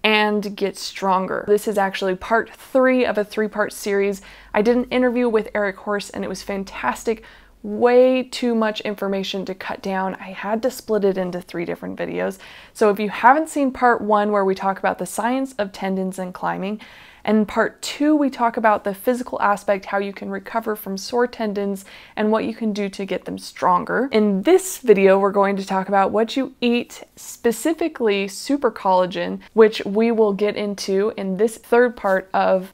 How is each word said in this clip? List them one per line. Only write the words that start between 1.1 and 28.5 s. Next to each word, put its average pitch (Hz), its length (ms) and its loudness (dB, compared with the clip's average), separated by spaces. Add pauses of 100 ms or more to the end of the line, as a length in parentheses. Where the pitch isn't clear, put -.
This 208 200 2
is 202 100 -2
actually 190 380 0
part - 340 0
three 254 560 2
of 208 140 0
a 208 40 0
three-part 208 480 -2
series. 202 520 -2 (280)
I 208 120 2
did 240 140 4
an 247 80 0
interview 247 440 0
with 214 240 0
Eric 202 240 -2
Horse 202 320 -6
and 196 140 -8
it 196 40 -6
was 190 140 -8
fantastic. 214 840 -4 (380)
Way 247 600 4
too 247 320 -2
much 214 260 0
information 196 640 -4
to 185 80 -8
cut - 300 -10
down. 190 320 -2
I 190 160 -16
had 214 320 -4
to 254 80 0
split 214 340 -2
it 190 140 2
into 180 200 -4
three 170 260 -8
different 180 340 -8
videos. 175 400 -4 (340)
So 214 160 4
if 202 100 0
you 208 100 -2
haven't 294 400 4
seen 277 220 0
part 247 300 2
one, 208 300 2
where 202 140 2
we 190 100 2
talk 196 240 -4
about 185 180 0
the 185 80 -6
science 254 480 -4
of 202 180 -6
tendons 190 460 -4
and 185 160 -8
climbing, 180 480 -6 (460)
and 214 200 4
part - 340 0
two, 302 340 2
we 285 140 4
talk 233 260 0
about 220 280 2
the 202 100 -2
physical 247 480 -2
aspect, 202 440 0
how 196 120 -4
you 202 160 -4
can 202 160 -10
recover 214 460 -6
from 196 200 -10
sore 240 300 -2
tendons 202 580 -4 (320)
and 214 160 2
what 220 140 2
you 226 80 -4
can 220 180 -2
do 202 160 -4
to 196 160 -8
get 190 220 -6
them 190 140 -8
stronger. 180 720 -2
In 208 320 2
this 349 340 2
video, 196 400 6
we're 196 140 2
going 196 240 2
to 190 100 -6
talk 190 220 -2
about 196 240 2
what 220 260 0
you 254 240 -4
eat, 240 420 -2 (120)
specifically 233 1120 -2
super 269 440 -2